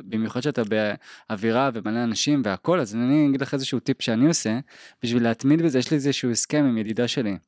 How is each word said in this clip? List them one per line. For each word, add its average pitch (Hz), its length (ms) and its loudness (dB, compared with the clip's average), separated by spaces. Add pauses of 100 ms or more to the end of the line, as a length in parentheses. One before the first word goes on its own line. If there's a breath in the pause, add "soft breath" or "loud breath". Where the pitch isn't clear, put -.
במיוחד 110 360 -4
שאתה 139 220 -2 (680 loud breath)
באווירה 113 440 0
ומלא 110 300 -4
אנשים 127 400 0
והכל, 131 360 0
אז 104 140 -4
אני 135 340 4
אגיד 135 120 0
לך 135 140 -6
איזשהו 135 260 -2
טיפ - 220 -4
שאני 120 240 2
עושה, 117 320 0 (440 loud breath)
בשביל 120 200 0
להתמיד 135 400 2
בזה, 139 160 2
יש 123 120 -2
לי 156 40 0
איזשהו 135 360 0
הסכם 147 340 0
עם 120 140 2
ידידה 110 300 -2
שלי 104 400 -4